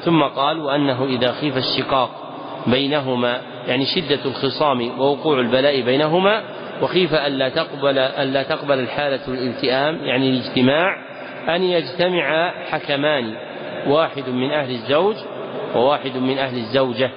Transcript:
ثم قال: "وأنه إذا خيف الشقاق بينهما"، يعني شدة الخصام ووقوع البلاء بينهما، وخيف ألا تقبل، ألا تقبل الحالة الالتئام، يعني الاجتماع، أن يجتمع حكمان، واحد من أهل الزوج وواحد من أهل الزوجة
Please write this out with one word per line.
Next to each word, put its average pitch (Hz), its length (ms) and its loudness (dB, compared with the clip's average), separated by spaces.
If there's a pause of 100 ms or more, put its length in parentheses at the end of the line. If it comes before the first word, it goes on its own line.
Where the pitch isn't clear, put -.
ثم 165 180 4
قال: 139 360 0
"وأنه 139 460 0
إذا 127 280 0
خيف 135 240 -2
الشقاق 127 540 0 (560)
بينهما"، 127 720 0 (280)
يعني 135 180 2
شدة 147 380 0
الخصام 127 760 0
ووقوع 139 400 2
البلاء 131 400 2
بينهما، 156 640 2 (400)
وخيف 156 320 2
ألا 139 340 2
تقبل، 139 500 0
ألا 135 440 0
تقبل 143 360 0
الحالة 135 500 -2
الالتئام، 131 760 0
يعني 131 260 2
الاجتماع، 131 680 2 (520)
أن 175 140 2
يجتمع 170 920 2 (160)
حكمان، 143 640 0 (520)
واحد 143 420 2
من 127 220 0
أهل 147 200 -2
الزوج 139 460 2 (580)
وواحد 135 420 2
من 131 220 0
أهل 131 180 -2
الزوجة 123 600 0